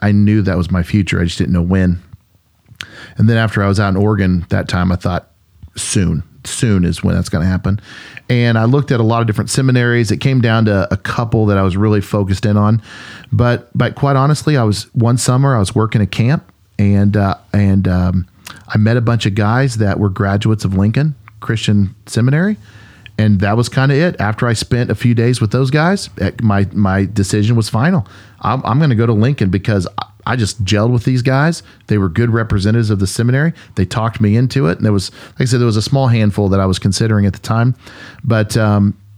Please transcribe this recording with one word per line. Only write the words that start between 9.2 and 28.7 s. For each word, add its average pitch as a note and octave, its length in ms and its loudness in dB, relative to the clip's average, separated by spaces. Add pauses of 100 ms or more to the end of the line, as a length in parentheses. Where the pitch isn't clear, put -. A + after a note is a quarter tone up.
of A2+ 60 0
different A2 220 -4
seminaries. A#2+ 600 2
It G2+ 60 0
came C3 240 0
down A2+ 240 2
to G2+ 260 0
a G2+ 60 0
couple A2+ 500 -2
that G2+ 100 2
I G2 40 2
was F#2+ 160 0
really G#2 240 2
focused G2 440 -2
in G#2 120 2
on. G#2+ 240 2 (500)
But, A#2+ 460 0
but A#2+ 180 0
quite C#3 200 0
honestly, C#3+ 420 0
I A#2+ 60 2
was, G#2 320 -2
one A#2+ 220 2
summer, C3 380 2
I A2 40 2
was F#2+ 160 -2
working A2 260 0
a G2 60 2
camp, B2 440 -2 (280)
and, G2+ 360 2
uh, G2 200 0 (180)
and, G2 340 2
um, F2+ 380 0 (420)
I - 120 -4
met A2 180 2
a B2 40 0
bunch A#2 260 0
of G2 80 -2
guys A2+ 420 0
that G2+ 220 0
were G2 100 0
graduates G2+ 560 0
of F#2+ 100 -2
Lincoln A#2 380 0 (260)
Christian G#2 540 -2 (140)
Seminary. D#3 500 0 (600)
And G#2+ 220 2
that G#2 160 0
was A#2 140 0
kinda C3+ 260 0
it. E3+ 240 0
After A2 280 -2
I A#2 60 0
spent A#2+ 380 -2
a G#2+ 40 0
few A#2+ 180 0
days A#2 260 0
with A2 120 0
those C3 200 0
guys, E3+ 380 0 (100)
eh, F#2+ 120 -2 (100)
my, G2+ 320 2
my G2 320 0
decision G#2+ 500 0
was A2 140 0
final. C#3 360 0 (360)
I'm, B2+ 240 -2
I'm A#2+ 140 0